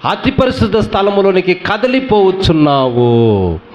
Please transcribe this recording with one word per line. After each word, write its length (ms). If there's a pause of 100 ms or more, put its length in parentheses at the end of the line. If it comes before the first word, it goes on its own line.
(100)
అతి 200
పరిశుద్ధ 460
స్థలములోనికి 800 (140)
కదిలిపోవచ్చున్నావు. 1400 (640)